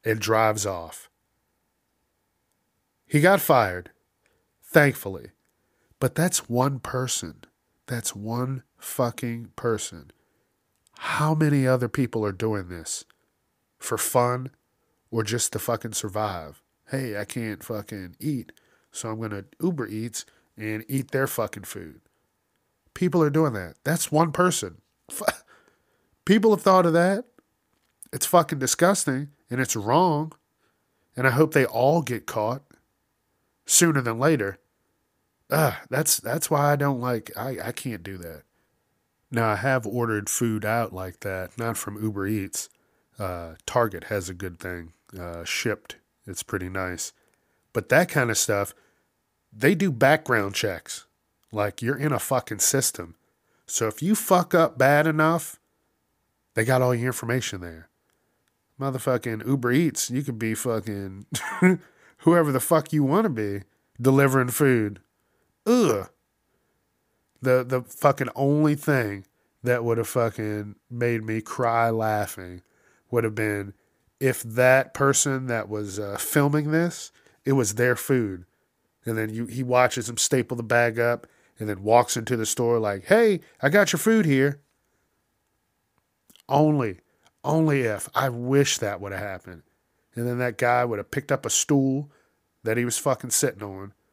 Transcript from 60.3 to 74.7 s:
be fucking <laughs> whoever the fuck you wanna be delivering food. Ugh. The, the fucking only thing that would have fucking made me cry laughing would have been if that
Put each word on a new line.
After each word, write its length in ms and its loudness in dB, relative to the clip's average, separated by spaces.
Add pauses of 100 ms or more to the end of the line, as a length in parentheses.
be 160 -2
fucking 680 -6 (380)
<laughs> 180 6 (380)
whoever 340 4
the 80 2
fuck 320 2
you 100 2
wanna 280 2
be 320 -4 (380)
delivering 480 4
food. 520 2 (640)
Ugh. 460 2 (1300)
The, 240 4
the 180 -2
fucking 520 0
only 400 2
thing 500 0 (380)
that 220 0
would 140 0
have 100 -2
fucking 680 -4 (140)
made 340 -2
me 160 -4
cry 500 0
laughing 720 -4 (480)
would 140 2
have 100 -2
been 380 -2 (480)
if 220 0
that 520 4